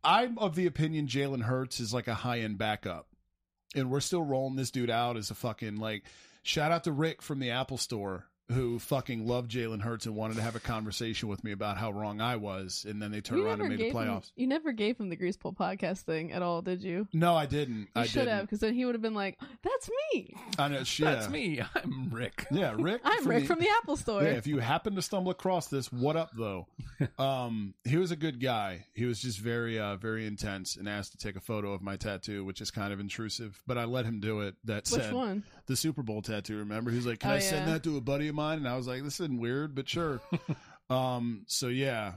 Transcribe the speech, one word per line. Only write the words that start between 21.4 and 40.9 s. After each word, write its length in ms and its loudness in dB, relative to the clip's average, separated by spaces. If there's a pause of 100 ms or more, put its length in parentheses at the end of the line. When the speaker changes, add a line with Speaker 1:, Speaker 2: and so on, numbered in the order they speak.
Speaker 3:
I'm 380 -2
Rick. 400 -4
Speaker 1:
Yeah, 260 4
Rick 240 2
Speaker 2:
<laughs> 40 -4
I'm 180 6
Speaker 1:
from 80 4
Speaker 2:
Rick 120 6
Speaker 1:
the, 40 0
Speaker 2:
from 120 4
the 100 6 (120)
Apple 140 0
Store. 280 2
Speaker 1:
yeah, 80 6
if 140 0
you 140 2
happen 360 2
to 60 0
stumble 300 0
across 380 0
this, 220 -2
what 260 2
up, 200 -2
though? 340 -4
Speaker 3:
<laughs> 60 -20 (400)
Speaker 1:
Um, 560 0 (100)
he 140 4
was 140 2
a 40 0
good 240 -2
guy. 540 0
He 120 0
was 160 0
just 180 -2
very, 400 -2
uh, 180 -2
very 280 -2
intense 520 -4
and 100 -6
asked 260 -4
to 40 -20
take 180 -6
a 60 -8
photo 320 -2
of 80 -4
my 140 -4
tattoo, 500 -4
which 160 -6
is 100 -6
kind 220 -2
of 60 -4
intrusive, 680 -6
but 100 -2
I 80 0
let 200 0
him 140 -2
do 220 0
it. 140 -4 (100)
That 260 -2
Speaker 2:
Which 100 4
Speaker 1:
said, 120 -2
Speaker 2:
one? 300 0 (220)
Speaker 1:
the 100 0
Super 280 0
Bowl 180 -2
tattoo, 380 -4
remember? 320 -2
He 60 2
was 80 0
like, 140 -2
"Can 120 2
Speaker 2:
Oh, 40 6
Speaker 1:
I 40 4
send 280 2
Speaker 2:
yeah. 60 4
Speaker 1:
that 100 0
to 140 0
a 40 -2
buddy 280 0
of 60 -2
mine?" 240 0
And 100 -2
I 80 0
was 100 -4
like, 160 -4
"This 160 -6
isn't 200 0
weird, 360 0
but 140 -4
sure." 320 0 (100)
Speaker 3:
<laughs> 580 -4
Speaker 1:
Um, 580 0